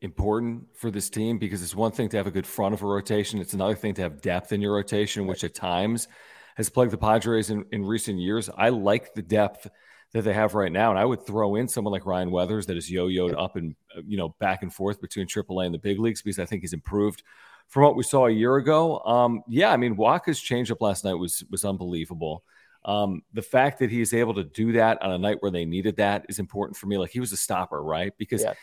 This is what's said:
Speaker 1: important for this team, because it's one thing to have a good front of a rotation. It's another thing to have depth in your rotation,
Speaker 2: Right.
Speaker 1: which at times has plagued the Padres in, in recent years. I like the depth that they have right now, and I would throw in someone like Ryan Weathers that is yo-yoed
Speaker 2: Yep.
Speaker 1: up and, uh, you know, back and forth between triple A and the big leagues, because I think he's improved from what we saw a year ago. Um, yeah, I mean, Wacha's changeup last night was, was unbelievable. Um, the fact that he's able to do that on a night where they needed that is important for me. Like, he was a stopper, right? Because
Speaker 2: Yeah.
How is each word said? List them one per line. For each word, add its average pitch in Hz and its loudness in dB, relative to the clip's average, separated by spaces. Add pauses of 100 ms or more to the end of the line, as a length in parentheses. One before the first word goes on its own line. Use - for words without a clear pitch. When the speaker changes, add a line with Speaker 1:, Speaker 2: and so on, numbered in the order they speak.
Speaker 1:
important 110 -2
for 117 -6
this 98 -4
team, 113 -2
because 95 -4
it's 87 -8
one 107 0
thing 113 -2
to 113 -2
have 98 0
a 95 -4
good 92 -2
front 104 0
of 101 -6
a 101 -4
rotation. 101 0
It's 87 -8
another 98 0
thing 104 -4
to 95 -4
have 78 -6
depth 90 -2
in 101 0
your 104 0
rotation, 104 0
Speaker 2:
Right. 95 -2
Speaker 1:
which 90 -4
at 82 -6
times 95 0 (480)
has 110 -2
plagued 123 4
the 107 -4
Padres 110 2
in, 104 -2
in 101 -2
recent 104 -2
years. 101 -2
I 110 -2
like 110 0
the 110 -8
depth 101 -2 (440)
that 113 -2
they 101 0
have 107 2
right 95 0
now, 107 4
and 95 2
I 101 4
would 123 0
throw 104 -2
in 120 -2
someone 104 -2
like 95 -4
Ryan 90 -2
Weathers 92 0
that 92 -4
is 85 -8
yo-yoed 90 0
Speaker 2:
Yep. 73 -2
Speaker 1:
up 90 -4
and, 82 -8 (200)
uh, 85 -14
you 104 -4
know, 82 -4 (100)
back 95 0
and 92 -8
forth 98 -4
between 92 -6
triple 92 -4
A 92 0
and 87 -2
the 82 -4
big 101 -2
leagues, 113 0
because 98 -4
I 90 -2
think 87 -6
he's 85 -8
improved 101 -2 (460)
from 139 6
what 147 8
we 131 0
saw 131 4
a 117 6
year 113 4
ago. 156 4
Um, 120 4
yeah, 165 4
I 160 6
mean, 123 2
Wacha's 139 2
changeup 120 -2
last 101 0
night 95 0
was, 85 -4
was 95 -4
unbelievable. 85 -4 (420)
Um, 101 0 (100)
the 110 -4
fact 139 4
that 123 2
he's 117 0
able 117 2
to 98 -2
do 110 -2
that 113 4
on 95 -2
a 90 -2
night 101 0
where 101 0
they 87 -2
needed 92 -2
that 101 0
is 104 -8
important 101 -6
for 98 -8
me. 101 0
Like, 87 -4
he 123 -4
was 123 -4
a 101 -8
stopper, 90 -4
right? 80 -2
Because 110 -2
Speaker 2:
Yeah. - 0